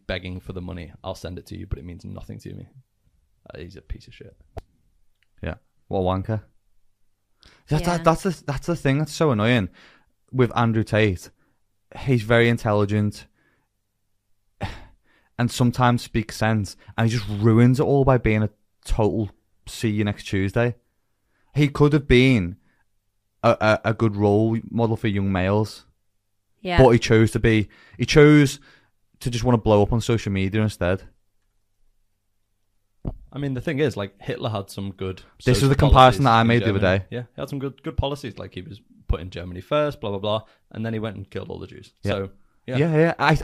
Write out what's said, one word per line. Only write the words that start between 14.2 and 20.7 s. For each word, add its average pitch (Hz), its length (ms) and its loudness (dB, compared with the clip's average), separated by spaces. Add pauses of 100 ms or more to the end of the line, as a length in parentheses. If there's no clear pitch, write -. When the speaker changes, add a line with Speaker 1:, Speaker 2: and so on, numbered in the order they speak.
Speaker 2:
and 120 120 0
sometimes 123 520 2
speaks - 340 -6
sense, 110 400 -2 (200)
and 113 120 2
he 113 80 -2
just 104 100 -6 (140)
ruins 120 400 6
it - 40 2
all 139 200 2
by 131 140 4
being 107 240 2
a 107 80 -2 (340)
total 104 460 0 (360)
see - 220 -6
you 104 160 -2
next 104 200 -6
Tuesday. 107 500 -2 (800)